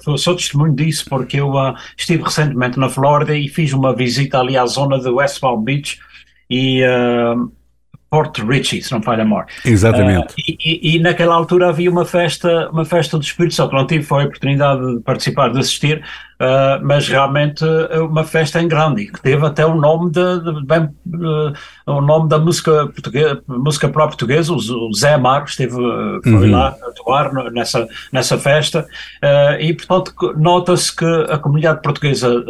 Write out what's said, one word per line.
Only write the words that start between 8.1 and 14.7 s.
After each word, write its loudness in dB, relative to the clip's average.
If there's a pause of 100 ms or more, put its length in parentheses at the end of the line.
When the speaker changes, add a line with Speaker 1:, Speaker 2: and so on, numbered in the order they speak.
Speaker 1:
Port 0
Richey, -2
se -10
não -2
falha -2
a 0
memória. -2 (180)
Speaker 2:
Exatamente. 4
Speaker 1:
Ah, -10
e, -6
e, 0
e 2
naquela 2
altura 2
havia 0
uma 0
festa, 0
uma -2
festa 0
do -2
Espírito -2
Santo, 0
não 2
tive 0
foi 0
a 0
oportunidade 0